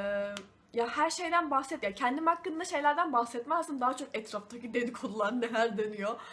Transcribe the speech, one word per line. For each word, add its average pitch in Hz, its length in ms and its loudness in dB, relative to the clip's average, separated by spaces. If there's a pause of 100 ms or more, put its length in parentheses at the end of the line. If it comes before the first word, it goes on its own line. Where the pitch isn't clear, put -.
(760)
ya 233 140 2
her 302 220 2
şeyden 339 400 2
bahset-, 285 320 0
ya 196 120 -2
kendim 285 320 2
hakkında 339 380 0
şeylerden 294 480 2
bahsetmezdim. 269 680 0
Daha 254 160 2
çok 294 160 -8
etraftaki 226 640 -6
dedikodular, 220 640 0
neler 226 380 2
dönüyor, 214 420 -2 (120)